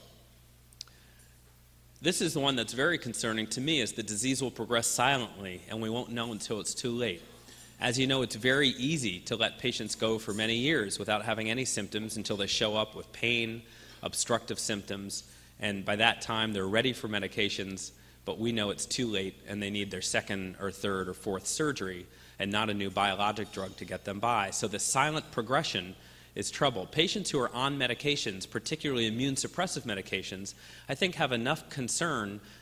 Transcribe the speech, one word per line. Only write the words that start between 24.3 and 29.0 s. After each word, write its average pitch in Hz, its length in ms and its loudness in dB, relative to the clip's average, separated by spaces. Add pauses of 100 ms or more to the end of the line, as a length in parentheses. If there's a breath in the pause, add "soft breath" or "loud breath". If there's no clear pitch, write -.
So - 160 0
the 101 120 -4
silent 151 520 2
progression 113 640 0 (400 loud breath)
is 101 160 -2
trouble. 120 340 2
Patients 180 460 0
who 143 80 2
are 117 160 0
on 139 240 0
medications, 120 720 0
particularly 123 580 0